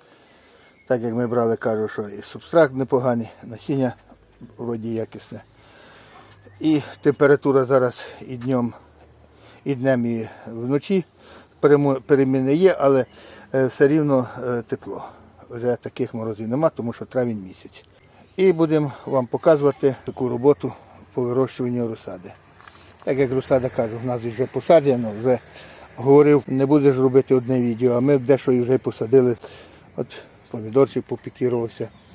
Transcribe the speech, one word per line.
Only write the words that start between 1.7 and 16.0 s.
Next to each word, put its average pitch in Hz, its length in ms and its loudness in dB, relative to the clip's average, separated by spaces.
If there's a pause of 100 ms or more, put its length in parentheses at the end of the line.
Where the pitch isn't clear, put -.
що - 140 -8
і 104 200 -12
субстракт 143 520 0
непоганий, 123 560 -2 (140)
насіння 123 500 -4 (640)
вроді 117 360 -8
якісне. 110 500 -10 (1160)
І 156 220 0 (200)
температура 139 640 2
зараз 123 400 0 (160)
і 127 160 -14
днем, 120 360 -2 (920)
і 143 120 -4
днем, 123 300 0
і 113 240 -6 (180)
вночі 135 580 -4 (540)
перемо-, 143 420 4
переміни 135 540 2
є, 180 240 4
але, 139 260 2 (480)
е, 135 120 2
все 139 220 2
рівно, 139 400 2 (200)
е, 120 140 -4
тепло. - 440 -10 (440)
Вже 120 260 -4
таких - 380 -8